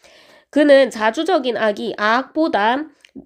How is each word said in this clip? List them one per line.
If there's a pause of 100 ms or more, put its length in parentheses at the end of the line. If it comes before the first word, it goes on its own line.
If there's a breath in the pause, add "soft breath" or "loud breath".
(500 soft breath)
그는
자주적인
악이
악보다 (380 soft breath)